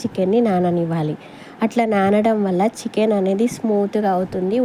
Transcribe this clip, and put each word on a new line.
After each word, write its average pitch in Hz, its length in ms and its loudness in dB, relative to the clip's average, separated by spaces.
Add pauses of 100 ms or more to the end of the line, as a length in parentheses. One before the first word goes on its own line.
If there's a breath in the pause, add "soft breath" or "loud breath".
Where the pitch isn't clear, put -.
చికెన్ని 202 380 0 (100)
నాననివ్వాలి. 170 640 0 (500 loud breath)
అట్లా 233 180 0 (120)
నానడం 208 500 2
వల్ల 185 160 0 (180)
చికెన్ 220 380 0
అనేది 196 280 2 (100)
స్మూత్గా 208 600 0
అవుతుంది. 185 480 -2